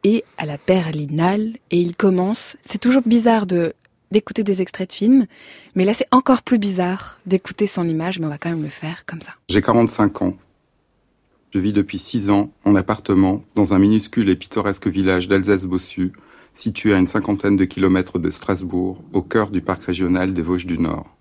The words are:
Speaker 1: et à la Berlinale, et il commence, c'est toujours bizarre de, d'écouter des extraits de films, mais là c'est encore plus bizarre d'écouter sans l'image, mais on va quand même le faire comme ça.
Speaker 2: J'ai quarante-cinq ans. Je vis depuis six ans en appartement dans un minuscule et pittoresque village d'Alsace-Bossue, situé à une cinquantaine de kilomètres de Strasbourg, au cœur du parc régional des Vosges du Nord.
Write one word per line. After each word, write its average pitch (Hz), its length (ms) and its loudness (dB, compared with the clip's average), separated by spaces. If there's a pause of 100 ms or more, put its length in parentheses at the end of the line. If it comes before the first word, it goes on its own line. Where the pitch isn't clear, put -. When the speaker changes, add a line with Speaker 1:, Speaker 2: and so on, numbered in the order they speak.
Speaker 1:
et 220 200 2 (140)
à - 80 -8
la 147 120 -8 (100)
Berlinale, 170 840 0 (180)
et 175 100 2
il 170 140 -2
commence, 185 680 0
c'est - 160 -10
toujours 254 260 2
bizarre 226 440 4
de, 175 260 0 (380)
d'écouter 214 320 0
des 196 180 0
extraits 185 300 -6
de - 20 -12
films, 240 320 4 (480)
mais 185 120 2
là 214 100 2
c'est 254 160 -2
encore 254 320 4
plus 240 160 2
bizarre 190 680 -4
d'écouter 190 400 -2
sans 190 160 -4
l'image, 170 380 -2
mais 160 80 -4
on - 20 -4
va 147 80 -8
quand 170 140 -6
même 165 100 -4
le 151 80 -6
faire - 380 -12
comme 160 140 -12
ça. - 100 -20 (160)
Speaker 2:
J'ai 101 160 2
quarante-cinq 110 580 2
ans. 92 160 -2 (1120)
Je - 80 -4
vis 101 160 0
depuis 101 240 -2
six 101 320 -4
ans 104 220 2 (140)
en 101 100 6
appartement 95 680 0 (120)
dans 104 180 2
un 92 60 4
minuscule 107 500 2
et 95 60 4
pittoresque 101 500 -6
village 92 420 0
d'Alsace-Bossue, 92 840 0 (420)
situé 107 400 -2
à 95 60 4
une 90 80 4
cinquantaine 101 500 0
de 92 80 4
kilomètres 92 540 0
de 85 100 -2
Strasbourg, 92 680 -4 (140)
au 95 100 0
cœur 104 260 0
du 95 120 -2
parc 92 200 -4
régional 92 520 -2
des 87 100 -4
Vosges 90 240 -4
du 85 100 -4
Nord. 82 440 -4